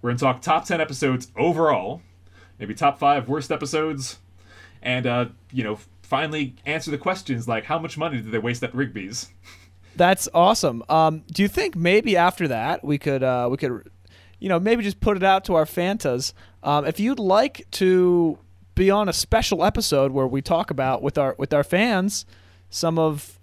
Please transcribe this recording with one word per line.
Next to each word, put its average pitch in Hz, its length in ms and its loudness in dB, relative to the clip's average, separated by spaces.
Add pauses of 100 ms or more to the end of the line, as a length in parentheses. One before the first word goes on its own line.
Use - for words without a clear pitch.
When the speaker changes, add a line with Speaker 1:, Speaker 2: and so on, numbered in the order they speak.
Speaker 1:
We're 120 100 -4
gonna 123 100 -2
talk 127 200 0
top 170 240 0
ten 170 160 -2
episodes 135 560 -4
overall, 156 640 0 (600)
maybe 107 140 -8
top 143 240 0
five 139 300 2
worst 143 220 -4
episodes, 151 680 -4 (640)
and, 123 240 -4
uh, 123 220 0 (260)
you 127 120 -2
know, 107 140 -4 (300)
finally 151 560 -2
answer 156 260 -4
the 147 80 -4
questions 139 480 -4
like, 113 180 -2
how 160 140 -4
much 165 200 -8
money 156 180 -4
did 110 160 -8
they 113 60 -2
waste 120 240 -4
at 120 120 -8
Rigby's? 117 560 -8 (640)
Speaker 2:
That's 180 380 2
awesome. 170 560 2
Um, 160 420 2
do 190 120 0
you 202 60 4
think 370 280 -2
maybe 190 400 4
after 170 320 2
that 123 340 -2
we 143 160 -2
could, 139 240 -2
uh, 123 280 0
we 131 60 -2
could, 123 340 -6 (480)
you 196 100 -6
know, 175 100 2
maybe 220 240 0
just 202 180 -4
put 208 160 2
it 180 60 -2
out 190 240 4
to 190 80 0
our 160 120 4
Fantas? 175 680 -2 (300)
Um, 143 240 0
if 160 120 -4
you'd 240 200 0
like 214 540 2
to 180 680 4 (360)
be 190 160 4
on 202 180 2
a 170 40 -2
special 208 520 0
episode 143 480 2
where 135 140 0
we 131 140 -2
talk 165 300 -2
about 131 320 -2
with 139 160 -2
our, 135 200 0
with - 140 -4
our 143 120 2
fans 196 600 0 (460)
some 165 280 -2
of 156 440 -2